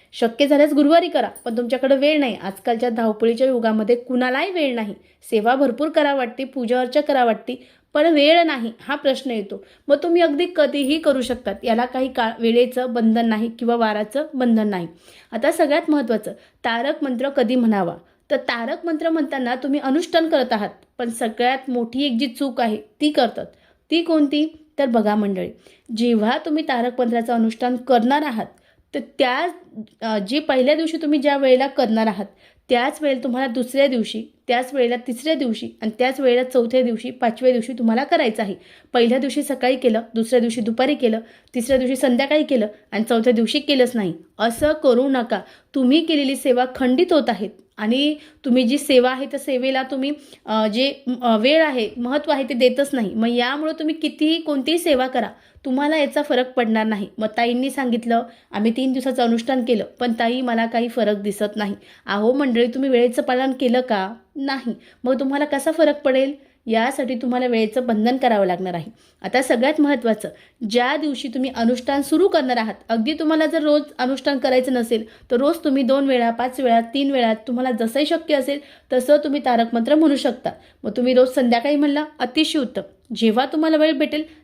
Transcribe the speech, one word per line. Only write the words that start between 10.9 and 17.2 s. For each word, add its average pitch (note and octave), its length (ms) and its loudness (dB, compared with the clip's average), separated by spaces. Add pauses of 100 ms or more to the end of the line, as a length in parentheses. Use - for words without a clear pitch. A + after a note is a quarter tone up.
करू C#4+ 240 2
शकतात, A#3 400 -6
याला A#3 220 0
काही C4 280 -4
का-, A3+ 280 -4
वेळेचं A#3+ 540 0
बंधन A3+ 340 2
नाही A3 300 -2
किंवा A#3 180 0
वाराचं A3 580 -2
बंधन A#3 340 2
नाही. F3+ 200 -4 (440)
आता B3+ 200 0
सगळ्यात E4 380 0
महत्त्वाचं, A3+ 420 0 (320)
तारक C4+ 400 -4
मंत्र B3+ 240 -4